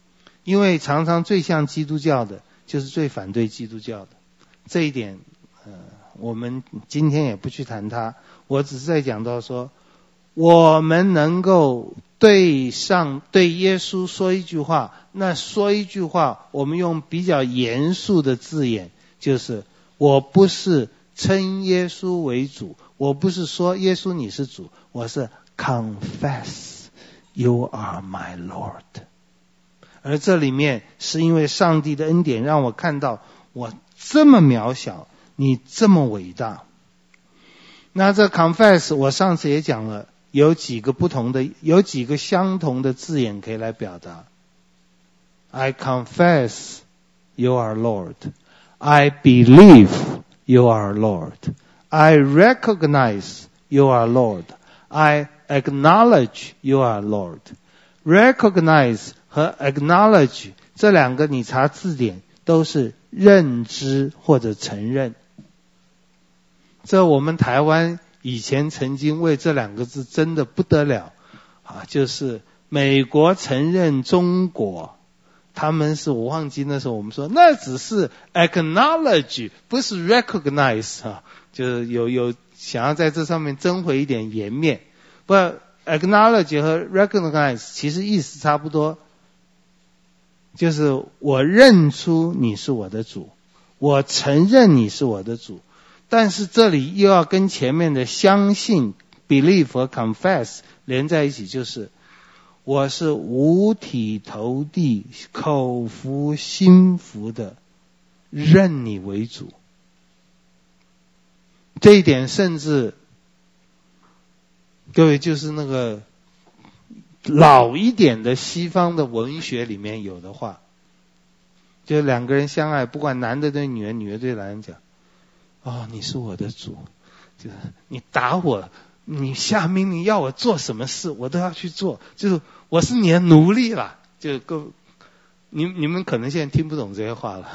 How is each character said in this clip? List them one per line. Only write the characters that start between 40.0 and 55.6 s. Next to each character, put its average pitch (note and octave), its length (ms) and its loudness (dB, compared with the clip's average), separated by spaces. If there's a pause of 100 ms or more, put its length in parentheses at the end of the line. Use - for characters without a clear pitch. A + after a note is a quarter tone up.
有 D3 240 4
几 A#2+ 280 -6
个 B2 100 -2
不 E3+ 160 -2
同 B2+ 240 -4
的， C3 160 -4 (140)
有 E3 200 4
几 C3+ 240 -6
个 D3 120 -4
相 F#3+ 420 -2
同 C3 220 -4
的 C3+ 120 -2
字 D3 280 -6
眼 G2+ 180 -4
可 A2 120 -12
以 A2+ 60 -8
来 A2+ 140 -8
表 F#2+ 260 -14
达。 E2+ 280 -20 (1200)
I C3 220 -4
confess C3 1080 -2 (560)
you B2+ 200 0
are A2 200 -4
Lord. G#2+ 400 -4 (600)
I D3 320 4
believe B2+ 800 10 (540)
you B2 240 4
are G#2 260 0
Lord. G#2 460 -4 (500)
I D#3 280 6
recognize D3 1300 2 (240)
you C#3 180 4
are B2 180 4
Lord. A#2 380 0 (460)
I D3 400 2 (180)
acknowledge D3 1040 2 (100)